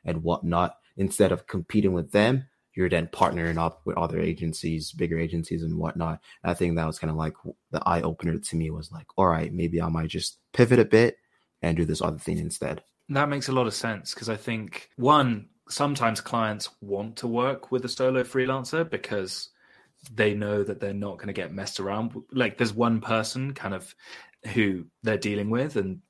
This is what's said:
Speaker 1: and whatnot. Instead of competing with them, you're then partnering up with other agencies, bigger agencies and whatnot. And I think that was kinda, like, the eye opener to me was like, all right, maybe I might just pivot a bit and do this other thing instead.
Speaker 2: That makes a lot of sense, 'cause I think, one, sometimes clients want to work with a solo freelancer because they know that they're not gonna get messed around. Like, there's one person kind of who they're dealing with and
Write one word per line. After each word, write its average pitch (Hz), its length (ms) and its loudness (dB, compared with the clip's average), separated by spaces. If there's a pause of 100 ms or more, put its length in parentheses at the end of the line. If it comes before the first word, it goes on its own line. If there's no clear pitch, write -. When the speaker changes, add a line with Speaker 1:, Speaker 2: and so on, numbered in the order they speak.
Speaker 1:
and 82 180 -4
whatnot. 85 560 0 (180)
Instead 95 360 4
of - 160 -2
competing 98 460 2
with 87 180 -2
them, 123 340 4 (280)
you're 92 140 2
then 85 180 2
partnering 85 520 0
up 82 260 -2
with 85 140 -4
other 85 200 -2
agencies, 82 760 -4
bigger 82 260 -2
agencies 82 440 -2
and 82 140 -4
whatnot. 82 460 -4 (200)
And 87 80 0
I 87 40 0
think 85 220 0
that 82 100 0
was 78 120 -4
kinda, 78 160 -2
like, 78 200 -2 (360)
the - 160 -4
eye 85 140 2
opener 82 380 -2
to - 180 -6
me 80 140 -2
was 78 200 -10
like, 80 160 -16 (100)
all 95 100 6
right, 80 260 2
maybe 85 300 0
I 85 80 2
might 80 180 0
just - 300 -6 (160)
pivot 120 240 8
a - 80 8
bit 113 320 6 (420)
and 82 160 2
do 82 80 2
this 80 160 -2
other 78 180 -2
thing 82 200 -4
instead. - 440 -6 (280)
Speaker 2:
That 143 180 2
makes 143 200 -4
a 131 40 -2
lot 127 140 2
of 107 80 -4
sense, 110 400 -6
'cause 113 160 -6
I 107 60 -2
think, 110 600 -8
one, 123 540 4 (180)
sometimes 139 540 0
clients 110 480 -2 (100)
want 104 360 -6
to - 100 -6
work 120 440 -2
with 123 140 0
a 120 60 -6
solo 131 320 2
freelancer 135 680 -2
because - 600 -6 (600)
they 107 240 2
know 104 300 0
that 101 160 -6
they're 101 140 -4
not 101 240 -6
gonna 101 160 -10
get 87 180 -6
messed 95 260 -8
around. 107 380 -4 (160)
Like, 123 240 2
there's 113 160 2
one 113 300 2
person 113 500 -2
kind 101 220 -6
of - 200 -12 (600)
who 98 300 2 (200)
they're 110 120 2
dealing 104 340 -2
with 131 260 0
and 95 340 -2